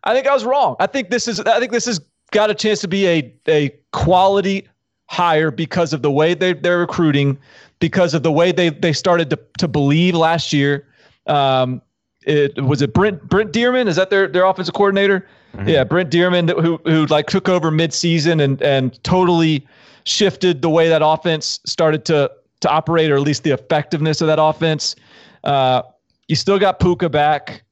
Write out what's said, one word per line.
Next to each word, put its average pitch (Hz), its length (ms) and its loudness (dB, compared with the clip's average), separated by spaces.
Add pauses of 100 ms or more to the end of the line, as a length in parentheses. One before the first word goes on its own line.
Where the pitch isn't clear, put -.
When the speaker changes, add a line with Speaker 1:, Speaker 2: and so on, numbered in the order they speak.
Speaker 1:
I 214 80 0
think 262 120 0
I 277 80 2
was 240 120 -2
wrong. 254 340 0
I 190 80 0
think 240 220 -6
this 233 180 -2
is, 208 140 -6
I 226 180 2
think 240 140 -4
this 240 120 -2
has 220 140 -4 (320)
got 214 180 2
a 208 60 -2
chance 214 240 -2
to 196 80 -8
be 196 200 -2
a, 160 260 -2 (160)
a 147 200 2 (220)
quality 196 760 0 (380)
hire 160 440 0
because 165 400 -4
of 143 120 -6
the 143 80 0
way 156 220 2
they, 180 200 -2
they're 175 260 -2
recruiting, 143 580 0 (420)
because 170 340 0
of 151 100 -2
the 165 80 0
way 170 220 2
they, 175 160 0
they 160 240 -2
started 170 380 0
to, 151 80 -4 (180)
to 180 100 -2
believe 151 480 0
last 160 380 0
year. 143 340 -2 (400)
Um, 131 540 0 (440)
it, 143 380 0
was 135 180 0
it 143 120 -2
Brent, 196 340 0
Brent 202 240 0
Dearman? 240 360 0
Is 165 100 -2
that 190 140 0
their, 196 180 2
their 180 160 2
offensive 185 300 -2
coordinator? 196 520 0 (260)
Speaker 2:
Mm-hmm. 101 140 -6
Speaker 1:
Yeah, 156 160 2
Brent 170 260 -2
Dearman, 175 400 2 (140)
who, 165 220 -2
who, 160 220 2
like, 151 200 0
took 196 220 -2
over 160 220 0
midseason 165 720 0
and, 139 200 0
and 135 420 -2
totally 170 640 0 (380)
shifted 180 560 0
the 165 80 0
way 165 180 4
that 160 160 2
offense 156 640 -2
started 156 400 0
to, 147 260 0 (300)
to - 80 0
operate, 156 420 0
or 143 40 2
at 139 60 2
least 143 220 -2
the 151 80 0
effectiveness 151 680 -2
of 160 60 0
that 156 140 2
offense. 156 540 -2 (480)
Uh, 131 380 0 (480)
you 156 80 0
still 196 200 0
got 190 220 0
Puka 175 300 0
back. 147 640 -2